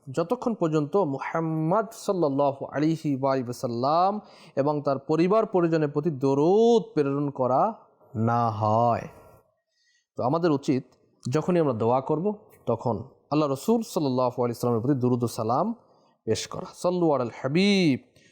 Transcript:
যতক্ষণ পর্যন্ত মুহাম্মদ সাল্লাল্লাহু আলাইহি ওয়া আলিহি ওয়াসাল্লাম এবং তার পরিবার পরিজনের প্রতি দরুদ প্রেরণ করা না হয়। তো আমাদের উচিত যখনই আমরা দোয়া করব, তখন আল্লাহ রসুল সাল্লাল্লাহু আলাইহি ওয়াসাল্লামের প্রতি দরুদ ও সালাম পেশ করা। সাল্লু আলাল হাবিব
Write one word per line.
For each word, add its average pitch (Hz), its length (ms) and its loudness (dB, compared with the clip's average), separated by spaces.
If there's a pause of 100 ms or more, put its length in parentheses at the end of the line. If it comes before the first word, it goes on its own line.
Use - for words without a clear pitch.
(160)
যতক্ষণ 233 380 -2
পর্যন্ত 156 420 0
মুহাম্মদ 165 960 -2
সাল্লাল্লাহু 143 720 -2
আলাইহি 151 540 -2
ওয়া 135 120 2
আলিহি 131 120 -2
ওয়াসাল্লাম 139 760 0 (360)
এবং 147 260 0
তার 139 160 0
পরিবার 185 480 2
পরিজনের 165 420 2
প্রতি 151 220 -2
দরুদ 165 720 4 (120)
প্রেরণ 143 360 0
করা 139 440 0 (400)
না 117 360 2
হয়। 110 580 0 (1080)
তো 107 60 -4
আমাদের 160 280 0
উচিত 135 340 0 (480)
যখনই 170 280 0
আমরা 143 120 2
দোয়া 117 280 0
করব, 175 500 -4 (160)
তখন 117 420 -2 (220)
আল্লাহ 151 180 2
রসুল 220 340 0
সাল্লাল্লাহু 127 600 -2
আলাইহি 120 60 0
ওয়াসাল্লামের 117 360 -2
প্রতি 139 140 0
দরুদ 123 240 0
ও - 20 2
সালাম 131 480 -2 (500)
পেশ 110 220 -2
করা। - 280 -10
সাল্লু 175 380 0
আলাল 123 180 -2 (120)
হাবিব 170 760 0 (140)